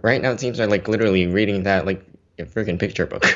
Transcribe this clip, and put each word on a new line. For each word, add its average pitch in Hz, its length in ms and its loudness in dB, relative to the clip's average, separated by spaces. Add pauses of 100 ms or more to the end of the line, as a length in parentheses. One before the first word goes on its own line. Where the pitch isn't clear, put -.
right 123 180 2
now, 123 140 0
teams 123 240 -4
are, 107 80 0
like, 101 180 0
literally 107 400 2
reading 98 380 0
that, 95 200 2
like, 95 220 -4 (320)
a 85 60 -10
freaking 98 340 -4
picture - 280 -2
book. - 300 -2